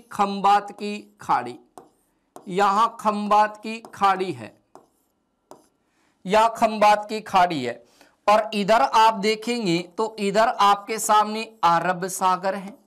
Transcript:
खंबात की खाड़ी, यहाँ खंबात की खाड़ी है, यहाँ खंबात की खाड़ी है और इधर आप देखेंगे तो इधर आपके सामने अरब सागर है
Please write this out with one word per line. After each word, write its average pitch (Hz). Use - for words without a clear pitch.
खंबात 202
की 208
खाड़ी, 123
यहाँ 202
खंबात 208
की 226
खाड़ी 190
है, 120
यहाँ 214
खंबात 208
की 214
खाड़ी 180
है 117
और 214
इधर 208
आप 226
देखेंगे 214
तो 220
इधर 202
आपके 202
सामने 214
अरब 170
सागर 185
है 196